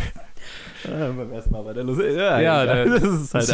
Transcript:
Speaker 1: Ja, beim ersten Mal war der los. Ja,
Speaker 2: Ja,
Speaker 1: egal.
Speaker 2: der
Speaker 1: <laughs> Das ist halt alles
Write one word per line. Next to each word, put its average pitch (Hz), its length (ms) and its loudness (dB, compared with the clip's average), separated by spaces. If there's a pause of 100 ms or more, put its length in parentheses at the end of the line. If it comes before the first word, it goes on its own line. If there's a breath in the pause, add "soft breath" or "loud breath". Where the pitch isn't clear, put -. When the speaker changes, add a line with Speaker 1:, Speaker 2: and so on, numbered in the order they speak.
(840 loud breath)
Speaker 1:
Ja, 156 260 -4
beim 127 200 -8
ersten 113 220 -2
Mal 107 100 -4
war 110 100 -10
der 123 120 -4
los. 131 120 -2
Ja, 170 440 2
Speaker 2:
Ja, 156 220 4
Speaker 1:
egal. 123 40 2
Speaker 2:
der 123 180 4
Speaker 1:
<laughs> 240 140 4
Das - 40 4
ist 165 300 0
halt - 20 2
alles 117 180 2